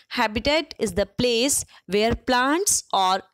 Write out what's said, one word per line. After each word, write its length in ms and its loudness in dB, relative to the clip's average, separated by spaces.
habitat 680 -2
is 140 -4
the 140 0
place 580 0
where 280 2
plants 800 0
or 300 2